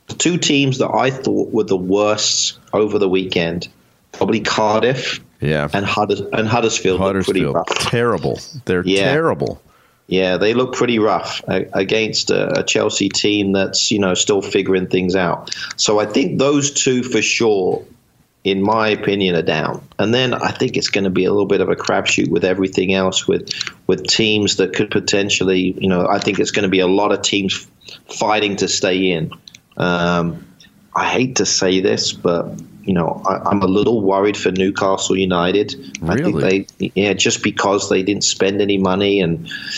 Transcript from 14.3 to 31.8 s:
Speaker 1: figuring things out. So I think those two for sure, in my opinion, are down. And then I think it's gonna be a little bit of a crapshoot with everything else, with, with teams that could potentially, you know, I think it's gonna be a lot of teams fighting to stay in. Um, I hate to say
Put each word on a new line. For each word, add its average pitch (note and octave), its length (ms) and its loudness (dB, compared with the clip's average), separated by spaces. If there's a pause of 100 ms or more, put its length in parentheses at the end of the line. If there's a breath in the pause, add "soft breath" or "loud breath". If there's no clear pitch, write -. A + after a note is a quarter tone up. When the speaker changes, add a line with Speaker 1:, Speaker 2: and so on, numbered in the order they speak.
Speaker 1:
figuring F#2 460 0
things F#2 300 0
out. E2+ 360 -2 (220 loud breath)
So G#2+ 240 2
I G#2+ 60 2
think C3+ 340 0
those C#3 320 2
two B2+ 320 0
for A#2 180 0
sure, G2+ 640 0 (600)
in G2 180 2
my A2 240 2
opinion, G2+ 480 0
are D#2+ 60 2
down. - 440 -2 (140)
And G#2 140 2
then B2+ 200 2
I - 180 -2
think - 260 -2
it's - 100 -2
gonna G2 220 0
be F#2 160 2
a F#2 60 2
little G2+ 140 2
bit F#2+ 140 2
of F2+ 80 2
a F2+ 80 0
crapshoot G2 540 0
with F2 160 0
everything F#2+ 480 0
else, F#2+ 340 0
with, F2+ 220 -2 (380 loud breath)
with F#2 200 0
teams G#2+ 480 2
that F#2+ 180 0
could - 180 -2
potentially, F#2+ 840 0
you G2 120 0
know, F2+ 180 2
I G2+ 120 0
think G2 200 0
it's G2+ 120 0
gonna G2+ 180 0
be F#2 100 2
a F#2 80 4
lot G2+ 240 2
of G2 100 0
teams G2 460 -2 (400 loud breath)
fighting G#2 480 0
to F#2 140 0
stay F#2 420 2
in. E2 180 -2 (460)
Um, F2 720 0 (500 loud breath)
I F#2+ 160 -2
hate B2+ 240 0
to G#2 100 0
say F#2+ 360 0